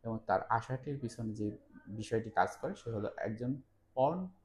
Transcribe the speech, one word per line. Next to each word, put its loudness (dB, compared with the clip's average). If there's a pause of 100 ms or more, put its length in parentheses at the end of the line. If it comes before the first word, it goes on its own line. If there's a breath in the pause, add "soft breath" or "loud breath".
এবং -2
তার 4
আশাটির 0
পিছনে -4
যে -2 (300)
বিষয়টি -2
কাজ 4
করে -4
সে -8
হলো -2
একজন -2 (340)
পর্ন 2 (180)